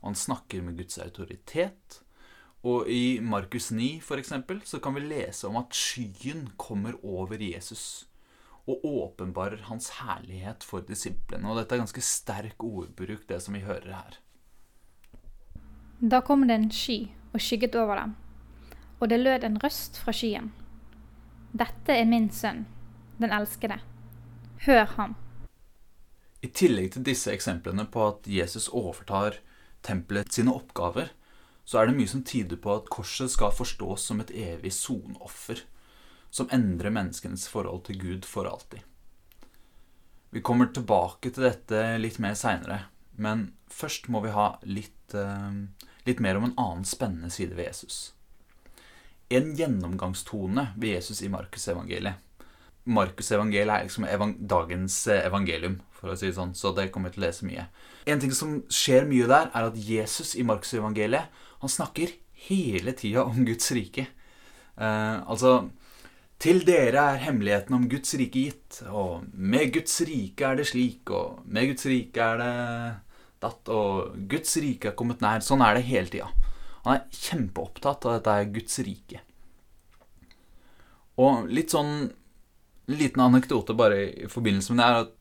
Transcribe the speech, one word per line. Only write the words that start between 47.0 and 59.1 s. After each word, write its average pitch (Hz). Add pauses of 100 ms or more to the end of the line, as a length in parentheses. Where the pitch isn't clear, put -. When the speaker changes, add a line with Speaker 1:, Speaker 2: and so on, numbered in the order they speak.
Speaker 1:
side 90
ved 87
Jesus. - (1160)
En 143
gjennomgangstone 98
ved 107
Jesus 107
i 95
Markus -
evangeliet. 90 (680)
Markus 101
evangeliet 104
er 95
liksom 107
evang-, 101
dagens, 92
eh, 98
evangelium, 90 (100)
for -
å 90
si 95
det 87
sånn, 90
så 95
det 95
kommer 92
jeg 95
til 98
å -
lese 85
mye. 85 (400)
En 147
ting 135
som 151
skjer 135
mye 127